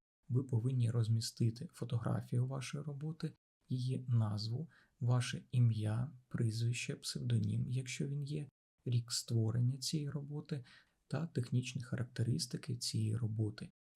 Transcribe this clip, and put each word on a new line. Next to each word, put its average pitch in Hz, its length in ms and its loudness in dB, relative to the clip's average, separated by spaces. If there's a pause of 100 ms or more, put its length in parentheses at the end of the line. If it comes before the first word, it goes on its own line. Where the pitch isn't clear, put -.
(280)
ви 120 140 2
повинні 120 480 2
розмістити 113 840 2
фотографію 123 720 0
вашої 135 380 -4
роботи, 151 480 -6 (360)
її 127 400 -2
назву, 113 600 2 (320)
ваше 123 420 2 (100)
ім'я, 113 600 4 (160)
прізвище, 117 680 0
псевдонім, 120 720 0
якщо 127 380 -2
він 143 160 -4
є, 147 240 -4 (360)
рік 120 280 2
створення 120 680 2
цієї 143 320 -2
роботи 147 540 -6 (440)
та 151 180 -2
технічні 123 560 0
характеристики 120 920 -2
цієї 110 400 0
роботи, 110 540 -2 (260)